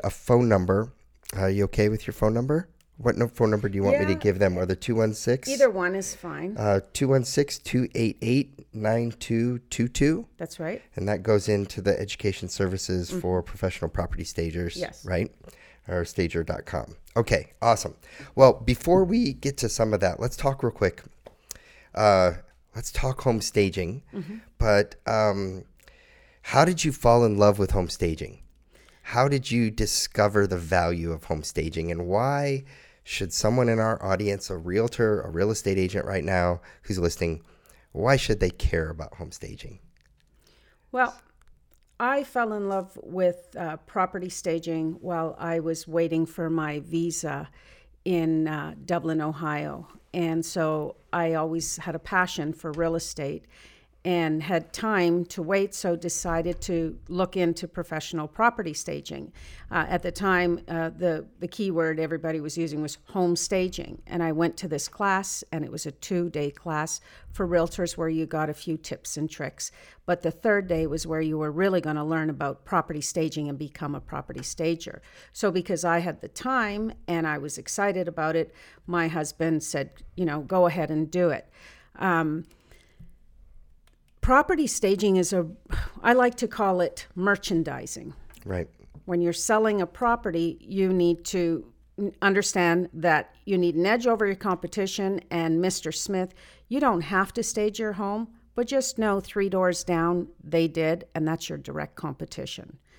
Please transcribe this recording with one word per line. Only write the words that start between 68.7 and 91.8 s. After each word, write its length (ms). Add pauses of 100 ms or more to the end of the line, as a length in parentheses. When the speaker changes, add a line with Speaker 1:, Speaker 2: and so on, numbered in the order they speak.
Speaker 2:
tips 400
and 120
tricks. 440 (320)
But 160
the 100
third 380
day 180
was 180
where 140
you 180
were 140
really 300
gonna 240
learn 240
about 340
property 380
staging 480
and 100
become 340
a 60
property 420
stager. 600 (320)
So 180
because 320
I 160
had 220
the 80
time 640 (160)
and 180
I 120
was 180
excited 500
about 300
it, 160 (320)
my 240
husband 540
said, 260 (260)
you 80
know, 160
"Go 260
ahead 260
and 200
do 180
it." 200 (480)
Um, 480 (1800)
property 460
staging 480
is 160
a, 160 (560)
I 100
like 220
to 140
call 320
it 340
merchandising. 1000 (320)
Speaker 1:
Right. 220 (380)
Speaker 2:
When 160
you're 100
selling 500
a 60
property, 720
you 320
need 340
to 380 (340)